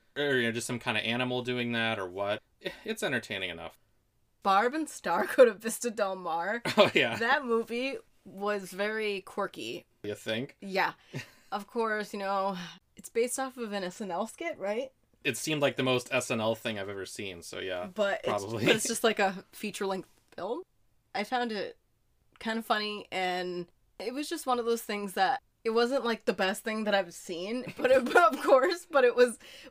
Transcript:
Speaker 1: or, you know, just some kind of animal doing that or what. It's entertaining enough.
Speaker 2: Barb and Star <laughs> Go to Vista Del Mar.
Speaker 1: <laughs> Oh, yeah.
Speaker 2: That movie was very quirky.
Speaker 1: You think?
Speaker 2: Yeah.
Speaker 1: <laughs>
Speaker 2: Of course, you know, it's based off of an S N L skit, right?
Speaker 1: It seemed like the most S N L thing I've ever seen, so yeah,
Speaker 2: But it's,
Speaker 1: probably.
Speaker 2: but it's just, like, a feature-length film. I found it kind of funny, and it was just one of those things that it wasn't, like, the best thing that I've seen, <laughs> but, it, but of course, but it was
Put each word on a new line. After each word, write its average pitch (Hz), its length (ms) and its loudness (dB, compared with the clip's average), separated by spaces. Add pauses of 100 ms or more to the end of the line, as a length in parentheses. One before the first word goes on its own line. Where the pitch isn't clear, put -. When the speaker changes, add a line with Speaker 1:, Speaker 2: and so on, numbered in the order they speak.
(160)
Speaker 1:
or, 143 180 0
you 123 80 4
know, 117 100 2
just 117 140 -4
some 123 120 -4
kind 113 200 -2
of - 60 0
animal 123 380 0
doing 123 300 -2
that 113 260 0
or 95 80 -4
what. 101 360 -2 (420)
It's 214 180 -6
entertaining 110 480 -4
enough. 82 280 -12 (640)
Speaker 2:
Barb 208 320 4
and 311 140 -4
Star 180 380 -2
<laughs> - 100 -6
Go 254 100 12
to 220 80 4
Vista 226 360 -6
Del 196 260 -2
Mar. 170 540 -4
Speaker 1:
<laughs> - 60 -6
Oh, 202 160 8
yeah. 117 240 2
Speaker 2:
That 254 300 2
movie 233 500 -2 (300)
was 196 460 -4
very 208 500 -2
quirky. 160 640 -8 (160)
Speaker 1:
You 104 120 -6
think? 113 460 -4
Speaker 2:
Yeah. 185 320 -2 (220)
Speaker 1:
<laughs> 143 80 -8 (300)
Speaker 2:
Of 202 160 -6
course, 214 440 -2
you 208 60 -8
know, 196 380 0 (400)
it's - 120 -18
based 240 300 0
off 262 180 -6
of 226 160 -8
an 202 120 -4
S 180 160 -8
N 196 100 -6
L 185 160 -2
skit, 330 320 -8
right? 214 320 -4 (320)
Speaker 1:
It 131 140 -2
seemed 156 260 -2
like 135 140 2
the 135 80 2
most 127 260 2
S 127 180 0
N 117 120 0
L 110 160 2
thing 110 200 -4
I've 98 120 -6
ever 98 180 -8
seen, 95 340 -10
so 92 200 -10
yeah, 92 340 -4
Speaker 2:
But 196 200 0 (100)
it's, - 20 -10
Speaker 1:
probably. 107 400 -2
Speaker 2:
but - 80 8
it's 220 140 0
just, 233 160 -2
like, 220 160 2
a 190 320 0
feature-length 196 560 -6 (240)
film. 233 320 -8 (500)
I 202 80 -2
found 240 300 -2
it 196 240 -6 (640)
kind 226 180 -4
of 226 80 -8
funny, 208 460 -2
and 180 540 -2 (340)
it 220 120 -6
was 285 160 -6
just 330 160 -6
one 247 140 2
of 233 60 -2
those 233 180 0
things 202 300 -6
that 185 280 2 (220)
it 226 80 -2
wasn't, 240 340 4
like, 226 200 -2
the 233 80 4
best 190 320 0
thing 220 180 -2
that 208 140 4
I've 180 180 0
seen, 196 560 -6
<laughs> - 80 -12
but, 247 140 4
it, 247 120 8
but 320 300 8
of - 80 -6
course, 311 480 6
but 269 140 6
it 240 100 4
was 247 240 6 (320)